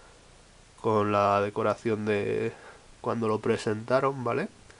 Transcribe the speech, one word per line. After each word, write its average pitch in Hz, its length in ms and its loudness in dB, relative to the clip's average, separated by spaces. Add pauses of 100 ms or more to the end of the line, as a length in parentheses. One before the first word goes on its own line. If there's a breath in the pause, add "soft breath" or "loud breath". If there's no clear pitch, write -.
(840 loud breath)
con 107 280 2
la 101 300 4
decoración 107 640 -2
de 107 480 0 (480 loud breath)
cuando 117 280 -2
lo 107 100 2
presentaron, 120 840 0
¿vale? 120 240 -2 (320 loud breath)